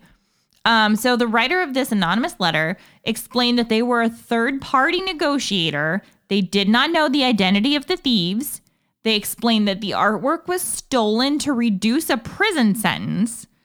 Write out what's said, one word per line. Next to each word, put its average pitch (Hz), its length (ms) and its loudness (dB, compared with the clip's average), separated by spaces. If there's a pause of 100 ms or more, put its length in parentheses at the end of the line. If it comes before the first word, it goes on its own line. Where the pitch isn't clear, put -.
(640)
Um, 214 320 4
so 247 200 2
the 240 100 2
writer 240 340 2
of 302 140 -4
this 269 180 -2
anonymous 208 460 0
letter 160 400 0 (260)
explained 240 540 -2
that 233 120 -2
they 220 120 2
were 240 220 0
a 226 60 2
third-party 269 920 -2
negotiator. 202 1000 -2 (240)
They 196 140 0
did 196 280 0
not 254 220 4
know 311 180 2
the 277 140 2
identity 214 520 2
of 277 120 -4
the 370 100 -2
thieves. 220 640 -2 (420)
They 220 120 0
explained 214 520 0
that 196 140 -2
the 202 100 -6
artwork 220 540 -2
was 359 160 -2
stolen 247 800 0
to 285 120 -2
reduce 233 600 0
a 269 60 2
prison 285 580 0
sentence, 165 720 -4 (180)